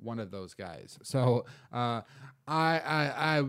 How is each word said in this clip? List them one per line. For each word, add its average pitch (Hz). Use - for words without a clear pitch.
one 117
of 104
those 95
guys. -
So, 123
uh, 120
I, 160
I, 151
I, 143